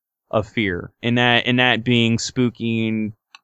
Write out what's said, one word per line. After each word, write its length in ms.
of 180
fear, 420
and 160
that, 280
and 120
that 260
being 340
spooky 680
and 240